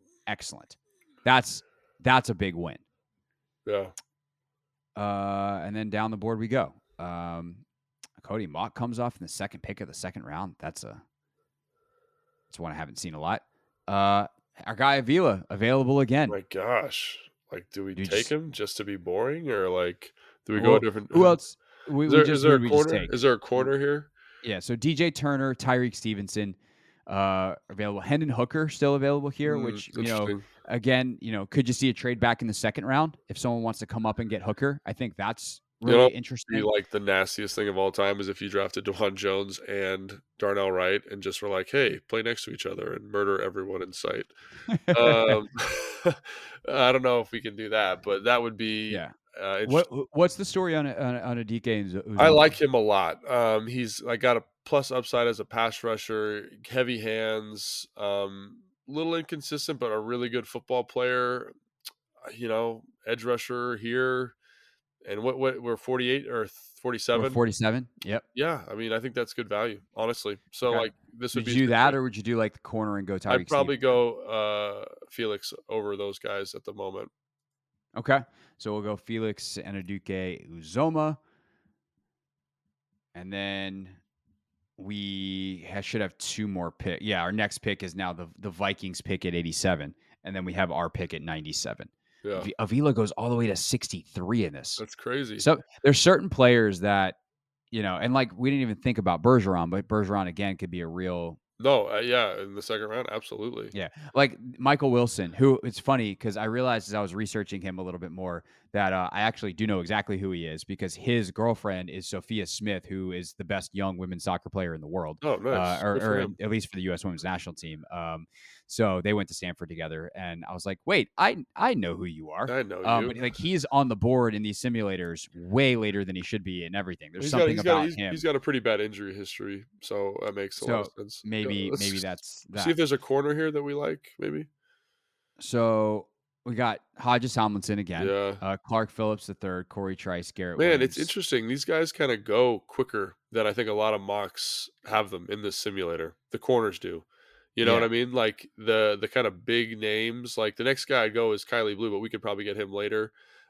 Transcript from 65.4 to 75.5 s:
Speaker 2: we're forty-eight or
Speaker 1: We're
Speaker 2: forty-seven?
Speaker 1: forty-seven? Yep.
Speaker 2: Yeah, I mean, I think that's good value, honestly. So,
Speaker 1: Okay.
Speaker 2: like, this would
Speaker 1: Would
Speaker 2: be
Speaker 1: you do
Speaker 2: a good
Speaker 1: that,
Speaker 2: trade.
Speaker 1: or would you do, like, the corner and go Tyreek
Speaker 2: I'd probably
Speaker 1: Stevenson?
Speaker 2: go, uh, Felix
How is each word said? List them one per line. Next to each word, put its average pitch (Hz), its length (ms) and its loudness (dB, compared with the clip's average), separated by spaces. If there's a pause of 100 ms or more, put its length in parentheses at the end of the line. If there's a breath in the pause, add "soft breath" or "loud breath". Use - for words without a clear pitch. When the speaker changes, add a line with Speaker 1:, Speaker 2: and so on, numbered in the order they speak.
Speaker 2:
we're 120 160 -4
forty-eight 127 520 -2
or 120 160 -4
Speaker 1:
We're 98 40 -8 (320)
Speaker 2:
forty-seven? 120 500 0
Speaker 1:
forty-seven? 120 580 2 (180)
Yep. 104 180 -4 (100)
Speaker 2:
Yeah, 147 360 -2
I 104 40 -10
mean, 113 160 -4
I 110 100 0
think 120 140 -8
that's 120 200 -4
good 110 160 -6
value, 104 320 -2 (120)
honestly. 110 440 -2 (120)
So, - 180 0
Speaker 1:
Okay. 117 100 4
Speaker 2:
like, 113 160 -2 (200)
this 120 200 -6
would 117 80 0
Speaker 1:
Would - 40 -10
Speaker 2:
be 120 60 0
Speaker 1:
you 123 60 4
do 131 60 6
Speaker 2:
a - 20 6
good 117 80 4
Speaker 1:
that, 127 160 8
Speaker 2:
trade. 135 80 2
Speaker 1:
or 131 60 0
would 107 120 -6
you 107 60 -6
do, 117 160 -2
like, 107 160 0
the - 60 -20
corner 107 360 -4
and 95 100 -4
go 95 120 -4
Tyreek 107 220 2
Speaker 2:
I'd 85 60 -8
probably 139 300 2
Speaker 1:
Stevenson? 113 40 -8 (460)
Speaker 2:
go, 104 540 -2
uh, - 40 -12 (260)
Felix 107 420 -4 (160)